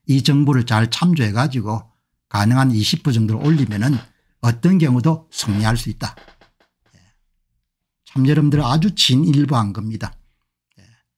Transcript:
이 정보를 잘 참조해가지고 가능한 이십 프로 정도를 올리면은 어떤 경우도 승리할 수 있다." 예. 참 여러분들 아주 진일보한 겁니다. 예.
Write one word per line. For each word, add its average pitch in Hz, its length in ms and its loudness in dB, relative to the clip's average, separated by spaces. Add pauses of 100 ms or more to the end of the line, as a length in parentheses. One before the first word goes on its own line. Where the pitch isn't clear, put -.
이 135 160 2
정보를 139 420 2
잘 113 260 0
참조해가지고 117 1000 -2 (400)
가능한 123 400 2
이십 110 320 -2
프로 143 100 0
정도를 110 320 0
올리면은 131 540 0 (420)
어떤 127 380 2
경우도 151 520 0
승리할 110 460 -2
수 113 140 -6
있다." - 260 -10 (800)
예. - 60 -20 (1080)
참 131 200 -2
여러분들 147 360 2
아주 156 320 0
진일보한 135 800 0
겁니다. 107 400 -10 (640)
예. 98 80 -20 (320)